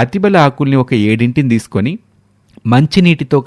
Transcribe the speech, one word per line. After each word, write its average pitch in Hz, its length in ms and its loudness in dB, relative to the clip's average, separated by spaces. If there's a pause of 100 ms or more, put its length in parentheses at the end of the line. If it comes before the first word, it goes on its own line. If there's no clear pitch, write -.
అతిబల 196 340 -2 (120)
ఆకుల్ని 135 360 -2
ఒక 139 100 -4 (160)
ఏడింటిని 120 440 -2
తీసుకొని 110 380 -4 (800)
మంచినీటితో 151 760 2